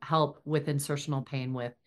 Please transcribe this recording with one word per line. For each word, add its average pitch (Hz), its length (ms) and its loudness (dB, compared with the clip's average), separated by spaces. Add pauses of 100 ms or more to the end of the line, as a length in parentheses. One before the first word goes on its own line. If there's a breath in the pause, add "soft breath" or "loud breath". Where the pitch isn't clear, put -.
help 151 420 2
with 151 220 0
insertional 143 580 0
pain 127 280 -4
with 120 220 -4 (120)